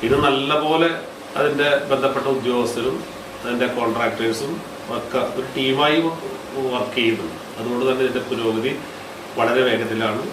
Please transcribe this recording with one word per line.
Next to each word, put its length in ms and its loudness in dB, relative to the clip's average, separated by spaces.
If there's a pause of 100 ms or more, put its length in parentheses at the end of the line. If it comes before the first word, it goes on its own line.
ഇത് 200 4
നല്ലപോലെ 640 4 (460)
അതിൻ്റെ 340 2 (180)
ബന്ധപ്പെട്ട 400 2
ഉദ്യോഗസ്ഥരും 680 0 (440)
അതിൻ്റെ 360 0
കോൺട്രാക്ടേഴ്സും 800 0 (420)
ഒക്കെ 240 -2 (140)
ഒരു 200 -4
ടീമായി 460 4 (720)
വർക്ക് 240 -2
ചെയ്യുന്നുണ്ട്. 420 0 (180)
അതുകൊണ്ട് 300 -2
തന്നെ 200 2
ഇതിൻ്റെ 220 0
പുരോഗതി 440 0 (640)
വളരെ 280 4
വേഗത്തിലാണ്. 680 0